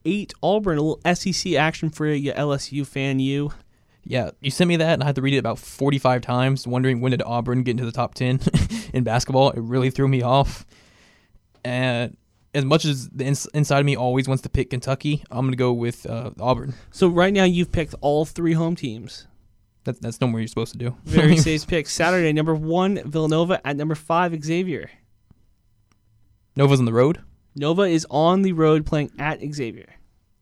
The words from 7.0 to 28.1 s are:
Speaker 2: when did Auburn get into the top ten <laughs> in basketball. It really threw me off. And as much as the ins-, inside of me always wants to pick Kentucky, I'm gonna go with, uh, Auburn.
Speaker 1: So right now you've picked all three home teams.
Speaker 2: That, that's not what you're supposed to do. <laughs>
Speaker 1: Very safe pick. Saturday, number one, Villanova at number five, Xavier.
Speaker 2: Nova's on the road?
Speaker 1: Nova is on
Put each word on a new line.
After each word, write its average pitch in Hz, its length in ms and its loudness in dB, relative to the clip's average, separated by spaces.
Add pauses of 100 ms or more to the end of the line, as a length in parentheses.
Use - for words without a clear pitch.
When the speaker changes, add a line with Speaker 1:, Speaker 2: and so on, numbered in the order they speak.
Speaker 2:
when 131 100 0
did 120 100 0
Auburn 120 420 -2
get 123 80 0
into 120 140 -2
the 113 60 -6
top - 240 -4
ten 127 240 0 (280)
<laughs> 220 260 -8
in 127 100 0
basketball. 131 480 2
It - 80 -6
really 123 300 0
threw 139 180 0
me 131 140 2
off. 131 440 0 (1000)
And 123 520 -2 (380)
as 139 120 0
much 151 200 2
as 135 240 -2
the 131 160 -6
ins-, 139 220 -2
inside 147 320 0
of 143 60 2
me 139 100 2
always 127 320 0
wants 131 160 -2
to - 60 -8
pick 131 200 -2
Kentucky, 135 600 -4
I'm 127 160 -4
gonna 127 120 -2
go 123 160 0
with, 120 320 -6
uh, 117 340 -8
Auburn. 123 340 -2 (180)
Speaker 1:
So 190 180 2
right 180 240 4
now 190 100 4
you've 175 280 2
picked 156 300 -4
all 147 240 2
three 170 280 -2
home 165 220 0
teams. 113 520 -12 (560)
Speaker 2:
That, - 180 -8
that's 117 180 -10
not 123 120 2
what 113 80 -2
you're 110 80 -4
supposed - 260 -6
to - 40 -14
do. 120 220 -6
<laughs> - 60 -20
Speaker 1:
Very 160 320 6
safe 156 300 2
pick. 160 200 -2
Saturday, 170 460 2
number 156 200 2
one, 170 520 0
Villanova 156 600 0
at 139 120 -4
number 151 180 -2
five, 165 480 -2
Xavier. 165 460 -4 (1700)
Speaker 2:
Nova's 139 240 6
on 123 60 2
the 113 80 0
road? 135 280 4 (340)
Speaker 1:
Nova 160 280 0
is 165 260 2
on 170 340 4